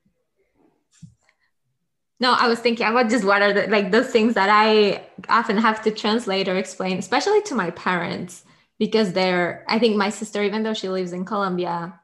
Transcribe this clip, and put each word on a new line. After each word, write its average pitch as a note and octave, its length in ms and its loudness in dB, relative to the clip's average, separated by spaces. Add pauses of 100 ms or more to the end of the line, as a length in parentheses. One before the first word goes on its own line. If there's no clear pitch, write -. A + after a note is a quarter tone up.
(2250)
No, B3+ 180 2
I A#3+ 100 2
was A#3 100 0
thinking A#3 280 0
about A#3 220 2
just A3 160 0
what G3+ 160 4
are G3+ 140 4
the, G3+ 140 0
like, G3+ 220 0
those B3+ 200 2
things A3+ 240 2
that G3 180 2
I G#3+ 540 4 (240)
often A3+ 260 2
have A3 280 0
to A3 60 0
translate G#3 580 -2
or F#3 100 0
explain, F#3 400 -4
especially C#4+ 460 0
to D#4 100 -8
my F3+ 160 -2
parents, F3+ 720 -6 (340)
because G#3+ 360 0
they're, F3+ 540 0
I A3 100 0
think A3 180 2
my G3+ 140 0
sister, G#3 320 -8
even G#3 220 -2
though A3 100 -4
she F#3+ 160 -8
lives F#3 240 -4
in F#3 100 -8
Colombia, F3+ 800 -4